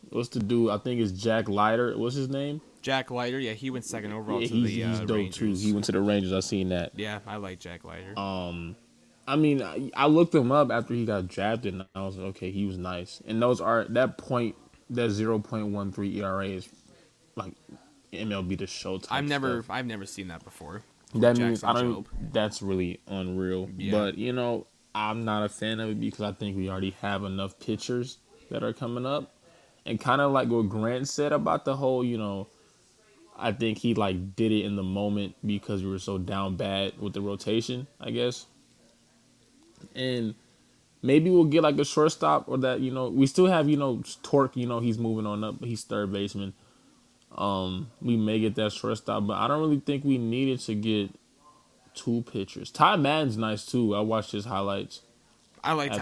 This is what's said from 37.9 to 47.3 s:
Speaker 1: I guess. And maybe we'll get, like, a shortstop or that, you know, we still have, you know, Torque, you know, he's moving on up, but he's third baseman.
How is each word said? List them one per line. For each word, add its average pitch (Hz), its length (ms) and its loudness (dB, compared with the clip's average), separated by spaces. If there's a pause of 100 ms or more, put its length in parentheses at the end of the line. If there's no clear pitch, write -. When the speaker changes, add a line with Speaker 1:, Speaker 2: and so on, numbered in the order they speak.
Speaker 1:
I 117 120 -8
guess. 123 340 -2 (1500)
And 123 400 -2 (680)
maybe 156 280 6
we'll 175 160 8
get, 156 180 6
like, 147 140 4
a 139 80 2
shortstop 151 640 2
or 131 120 -2
that, 127 220 0
you 131 100 -2
know, 131 180 -2
we 135 180 6
still 185 200 6
have, 160 200 4
you 151 100 4
know, 131 260 0 (200)
Torque, 135 320 4
you 123 120 0
know, 120 120 -2
he's 117 180 2
moving 113 280 0
on 104 180 -2
up, 107 160 -6
but 120 100 -8
he's 110 140 -6
third 104 300 -2
baseman. 101 400 -4 (840)